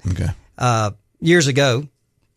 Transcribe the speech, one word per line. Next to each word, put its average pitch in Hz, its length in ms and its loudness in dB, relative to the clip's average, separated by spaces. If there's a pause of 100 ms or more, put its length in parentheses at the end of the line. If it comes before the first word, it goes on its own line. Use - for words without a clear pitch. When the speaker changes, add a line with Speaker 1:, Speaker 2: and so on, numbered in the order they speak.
Speaker 1:
Okay. 87 200 -2 (280)
Speaker 2:
uh, 113 340 0 (280)
years 165 280 2
ago, 139 420 0 (480)